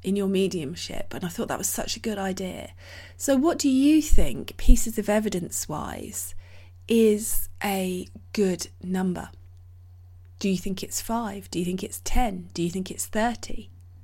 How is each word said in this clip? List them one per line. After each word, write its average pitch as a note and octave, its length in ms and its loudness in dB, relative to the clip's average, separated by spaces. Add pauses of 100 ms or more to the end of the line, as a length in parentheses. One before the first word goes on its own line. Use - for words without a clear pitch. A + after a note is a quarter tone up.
in F#3+ 120 -2
your G3 120 -2
mediumship. F3+ 840 -4
And - 120 -8
I E3+ 40 -6
thought - 180 -6
that - 100 -6
was G3+ 120 -4
such - 260 -6
a A3+ 60 -12
good G#3+ 160 -6
idea. F#3 540 -8 (440)
So C#4 200 0
what D4+ 220 2
do C#4+ 120 0
you C#4+ 320 6
think, - 560 6
pieces A#3 400 8
of G#3 120 -2
evidence G#3 580 -2
wise, - 680 -10 (520)
is A3 600 2 (140)
a F#3 440 -4 (260)
good F#3 340 0 (160)
number? F#3 460 -2 (1120)
Do G3 100 -2
you F#3 80 0
think F#3 260 -6
it's - 180 -8
five? A3 480 -8
Do - 100 -8
you F3 60 -4
think F#3 180 -6
it's - 220 -12
ten? F#3+ 480 0
Do F3 80 -6
you F3 80 -2
think F#3 220 -6
it's - 160 -10
thirty? - 640 -4 (320)